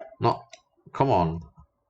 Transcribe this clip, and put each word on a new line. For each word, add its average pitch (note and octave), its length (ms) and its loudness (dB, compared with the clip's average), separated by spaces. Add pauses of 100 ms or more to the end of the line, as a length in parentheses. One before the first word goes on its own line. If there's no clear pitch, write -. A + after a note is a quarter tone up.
(200)
No, - 300 -2 (480)
come C#3 160 2
on. E2+ 260 0 (500)